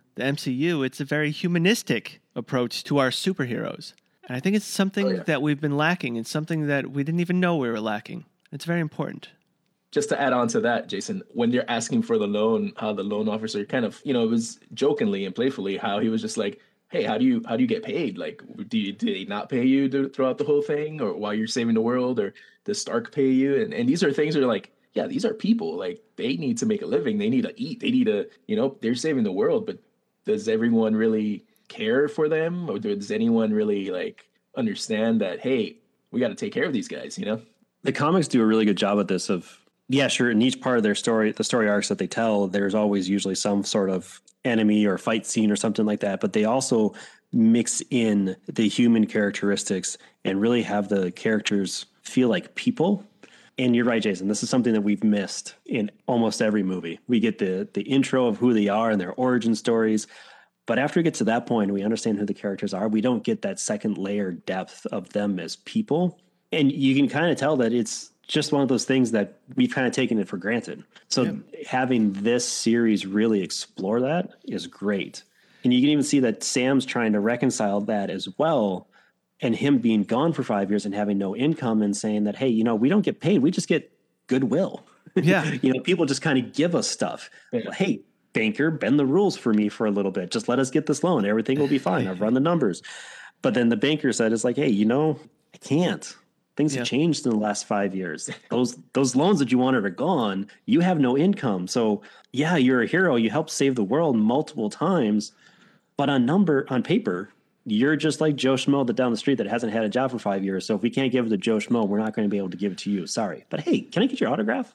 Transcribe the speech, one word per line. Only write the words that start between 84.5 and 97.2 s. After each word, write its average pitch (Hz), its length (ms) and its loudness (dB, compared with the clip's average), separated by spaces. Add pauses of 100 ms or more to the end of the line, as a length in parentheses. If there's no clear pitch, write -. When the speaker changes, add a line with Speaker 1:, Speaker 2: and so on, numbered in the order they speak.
Speaker 1:
Yeah. 175 280 4 (140)
Speaker 3:
<laughs> - 40 -10
You 131 120 4
know, 131 60 -4
people 170 260 2
just 135 160 -2
kinda 135 200 2
give 151 340 0
us 113 140 0
stuff. - 400 -6 (240)
Speaker 2:
Yeah. 226 180 -4
Speaker 3:
"Hey, 190 300 -2 (320)
banker, 127 380 0
bend 139 280 2
the 139 60 4
rules 175 320 2
for 117 160 0
me 104 160 4
for - 160 -2
a 107 60 2
little 98 200 0
bit. 90 200 -6
Just 107 180 -4
let 123 100 2
us 131 120 0
get 160 160 0
this 147 160 -2
loan. 160 220 2
Everything 110 340 0
will 143 80 2
be 135 100 2
fine. 95 300 -2
I've 92 140 -6
run 110 120 2
the 131 60 4
numbers." 139 420 2 (600)
But 127 120 2
then 117 160 4
the 117 80 2
banker 139 340 2
side 110 220 2
is 113 100 -2
like, 123 120 0
"Hey, 147 140 0
you 104 160 4
know, 139 340 2 (340)
I - 40 -20
can't. - 580 -2 (400)
Things 147 180 0
have 131 60 -2
Speaker 1:
Yeah. 120 60 -2
Speaker 3:
changed 147 420 0